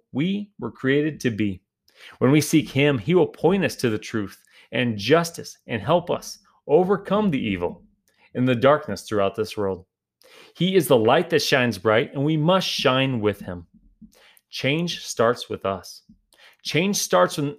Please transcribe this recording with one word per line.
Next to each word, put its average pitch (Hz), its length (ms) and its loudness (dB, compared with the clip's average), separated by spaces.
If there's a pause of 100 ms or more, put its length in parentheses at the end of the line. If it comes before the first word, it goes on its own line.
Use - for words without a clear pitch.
(120)
we 196 480 -4
were 120 120 -8
created 147 500 -2
to 123 100 0
be. 101 300 -4 (580)
When 123 120 4
we 151 100 6
seek 147 280 0
Him, 143 280 2
He 117 180 0
will 170 120 4
point 185 360 0
us 127 140 -2
to 127 120 0
the 107 80 -2
truth 104 460 -8 (280)
and 120 260 -2
justice 156 600 -2 (100)
and - 140 -6
help 170 300 -2
us - 280 -8 (280)
overcome 190 640 2
the 135 80 -2
evil 92 420 -4 (540)
in 123 100 0
the 127 100 2
darkness 127 460 2
throughout 98 340 -2
this 107 220 -6
world. 95 280 -4 (680)
He 185 200 0
is 185 120 2
the 135 100 6
light 123 340 4
that 151 100 2
shines 123 360 0
bright, 110 360 2
and 139 100 -4
we 156 140 0
must 170 300 2
shine 131 520 0
with 104 200 0
Him. 90 260 -12 (840)
Change 165 540 -4
starts 120 460 0
with 104 160 -8
us. - 380 -6 (580)
Change 185 340 -2
starts 180 420 2
when 143 220 -4